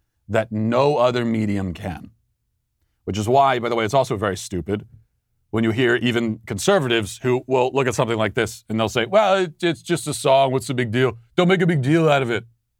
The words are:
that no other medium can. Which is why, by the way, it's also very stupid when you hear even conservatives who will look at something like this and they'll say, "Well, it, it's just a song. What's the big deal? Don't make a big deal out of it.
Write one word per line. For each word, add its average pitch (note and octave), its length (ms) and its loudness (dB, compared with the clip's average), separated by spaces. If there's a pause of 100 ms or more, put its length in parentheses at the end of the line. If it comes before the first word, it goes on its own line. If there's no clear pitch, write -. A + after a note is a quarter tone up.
(280)
that A2 240 -2
no A#2+ 460 2
other B2 260 2
medium G2+ 480 -2
can. G2 380 -12 (920)
Which G2 120 -6
is G#2+ 120 -2
why, C3+ 320 4
by A#2 100 -2
the A#2+ 60 0
way, A2+ 100 0
it's G#2 80 -4
also B2+ 220 0
very G2 200 -2
stupid G2 500 -6 (640)
when A2+ 160 -2
you A2+ 60 2
hear B2 260 2
even A#2 500 -2
conservatives A#2 760 0
who B2+ 240 0
will B2+ 260 0
look C3 140 0
at A#2+ 80 -2
something A#2 240 0
like G#2+ 160 0
this - 340 -4
and A2 100 -4
they'll A2+ 100 0
say, A#2+ 180 0
"Well, G3 300 2
it, F3+ 260 -4
it's E3+ 200 -2
just - 240 -4
a D3 80 -6
song. C3+ 380 2
What's C3 140 -2
the C3+ 80 -4
big A#2+ 160 -2
deal? A#2+ 280 0 (160)
Don't F3+ 140 2
make F#3 140 4
a F3+ 40 2
big D#3+ 160 0
deal D#3+ 260 2
out C#3 140 4
of A#2 80 -2
it. A2 140 -2 (360)